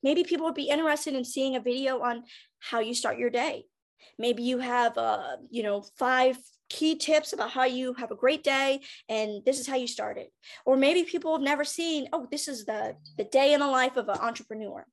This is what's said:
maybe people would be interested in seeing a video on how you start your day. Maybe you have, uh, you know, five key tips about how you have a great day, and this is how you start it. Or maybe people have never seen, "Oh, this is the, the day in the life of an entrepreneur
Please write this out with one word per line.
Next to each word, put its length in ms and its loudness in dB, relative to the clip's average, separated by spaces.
maybe 220 4
people 220 0
would 100 -2
be 140 -4
interested 440 2
in 120 -2
seeing 320 -2
a 20 0
video 420 -2
on 220 -2
how 180 -4
you 140 -2
start 240 -2
your 120 0
day. 360 -2
Maybe 260 0
you 140 0
have, 400 0
uh, 400 0
you 140 -6
know, 180 -2
five 400 4
key 300 0
tips 340 2
about 200 -4
how 120 2
you 300 0
have 180 -8
a 60 -10
great 260 2
day, 380 2
and 380 -4
this 140 2
is 80 -8
how 100 -2
you 100 -2
start 300 -6
it. 160 -14
Or 100 6
maybe 280 4
people 280 -2
have 100 0
never 220 0
seen, 480 -4
"Oh, 180 -4
this 200 -6
is 160 -10
the, 320 -6
the 60 -2
day 300 6
in 80 4
the 60 2
life 280 2
of 140 -2
an 80 0
entrepreneur 760 -6